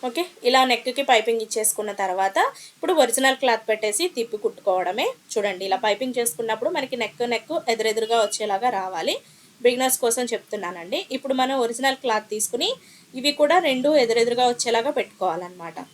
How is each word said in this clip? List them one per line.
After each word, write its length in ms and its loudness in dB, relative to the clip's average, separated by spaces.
ఓకే, 160 -4
ఇలా 120 6
నెక్కి 400 -2
పైపింగ్ 340 4
ఇచ్చేసుకున్న 460 -4
తర్వాత 380 0
ఇప్పుడు 160 -2
ఒరిజినల్ 400 2
క్లాత్ 260 2
పెట్టేసి 360 -2
తిప్పి 280 -6
కుట్టుకోవడమే. 600 -2
చూడండి, 360 -2
ఇలా 160 0
పైపింగ్ 340 -2
చేసుకున్నప్పుడు 580 -2
మనకి 260 -4
నెక్ 200 -6
నెక్ 180 -6
ఎదురెదురుగా 500 0
వచ్చేలాగా 540 -2
రావాలి. 360 -4
బిగినర్స్ 380 2
కోసం 280 0
చెప్తున్నానండి. 680 -6
ఇప్పుడు 240 -4
మనం 120 0
ఒరిజినల్ 360 -2
క్లాత్ 320 -2
తీసుకుని 360 -2
ఇవి 220 0
కూడా 160 6
రెండు 240 2
ఎదురెదురుగా 500 4
వచ్చేలాగా 460 0
పెట్టుకోవాలన్నమాట. 800 -6